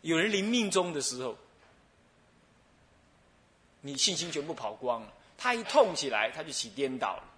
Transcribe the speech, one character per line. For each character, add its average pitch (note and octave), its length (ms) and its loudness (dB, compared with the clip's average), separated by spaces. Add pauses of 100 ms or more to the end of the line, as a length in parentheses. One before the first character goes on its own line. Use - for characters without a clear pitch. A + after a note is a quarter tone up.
有 D#3+ 160 2
人 G#3 140 4
临 G3 120 2
命 A3 280 2
终 F3+ 200 2
的 D3 80 -2
时 B2+ 220 -4
候， A#2 160 -6 (2500)
你 C#3 140 -10
信 F3+ 220 2
心 E3+ 140 -4
全 D3 120 -4
部 D#3+ 100 -8
跑 A2 200 -6
光 A#2+ 280 -2
了， G#2+ 120 -18 (240)
他 B3 160 0
一 A#3 100 -2
痛 A3 300 6
起 C#3+ 160 -2
来， A2 220 2
他 D#3 100 -10
就 D#3 100 -10
起 - 180 -6
颠 C3 280 -2
倒 F#2+ 200 -2
了。 - 60 -14 (140)